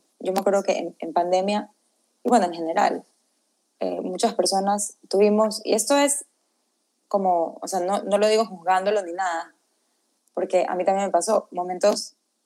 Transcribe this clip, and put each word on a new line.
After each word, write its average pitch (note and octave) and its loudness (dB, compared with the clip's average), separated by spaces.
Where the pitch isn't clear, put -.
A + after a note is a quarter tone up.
yo F#3+ -4
me F#3+ -2
acuerdo G3+ 2
que F#3+ 0
en, E3+ -6
en E3 -8
pandemia, F#3+ 0
y B3 -2
bueno, A3 4
en F3 -4
general, E3+ -2
eh, F3+ -4
muchas F#3 -2
personas G3 0
tuvimos, G#3 2
y - 0
esto A3 2
es C#4+ 2
como, F3+ 0
o - -10
sea, F#3 -4
no, F#3+ -2
no G3 0
lo G#3 2
digo G#3+ 2
juzgándolo F#3+ 0
ni E3+ -10
nada, F3 -6
porque F#3 0
a F#3 -4
mí F3+ -4
también G3 2
me F#3+ -6
pasó F3+ 0
momentos, F3+ -2